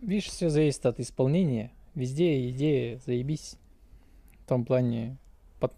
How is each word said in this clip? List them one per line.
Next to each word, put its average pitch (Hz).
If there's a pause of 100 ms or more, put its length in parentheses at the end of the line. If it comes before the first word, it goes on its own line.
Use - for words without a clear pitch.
видишь, 202
все 175
зависит 147
от 120
исполнения. 131 (220)
Везде 135
идея 127
заебись. 131 (880)
В -
том 123
плане, 123 (420)
под-, -